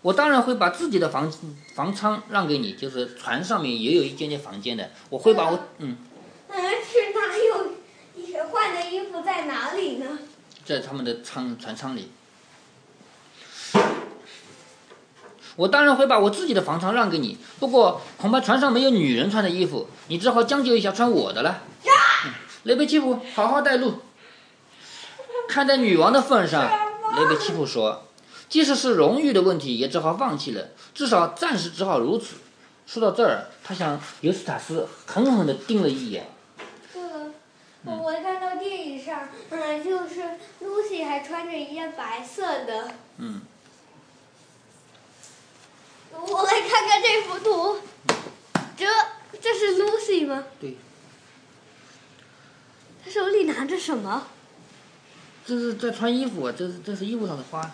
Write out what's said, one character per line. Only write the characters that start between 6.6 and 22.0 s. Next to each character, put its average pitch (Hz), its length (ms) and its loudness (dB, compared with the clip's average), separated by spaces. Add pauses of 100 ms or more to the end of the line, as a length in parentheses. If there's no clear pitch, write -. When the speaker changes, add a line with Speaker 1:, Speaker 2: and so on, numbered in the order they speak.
Speaker 2:
嗯， - 20 -2
是 427 520 0
哪 392 240 -2
有， 359 1120 -4
换 427 240 -2
的 349 160 -6
衣 381 100 -4 (100)
服 339 120 -8
在 349 240 -4
哪 262 260 -6
里 339 240 -4
呢？ 277 220 -8 (460)
Speaker 1:
在 143 140 -4
他 135 140 -10
们 135 100 -8
的 117 200 -6
舱， 123 360 -10
船 110 160 -12
舱 131 220 -10
里。 107 140 -14 (3500)
“我 185 120 2
当 285 160 6
然 285 100 8
会 269 120 6
把 240 120 6
我 202 120 6
自 339 160 -4
己 254 80 0
的 185 80 4
房 165 180 -2
舱 190 140 0
让 220 160 2
给 165 80 0
你， 107 180 -4 (240)
不 254 80 0
过 233 320 6 (160)
恐 202 160 -2
怕 262 80 4
船 254 180 2
上 269 140 4
没 247 120 2
有 269 60 6
女 151 240 4
人 151 160 2
穿 208 140 0
的 180 60 0
衣 180 160 0
服， 143 200 -4 (220)
你 160 80 -4
只 214 140 2
好 233 120 4
将 277 220 2
就 240 100 4
一 220 60 4
下 190 100 0
穿 240 200 2
我 120 200 2
的 113 120 -2
了。” 180 220 -2 (200)
Speaker 2:
呀！ 539 80 6 (320)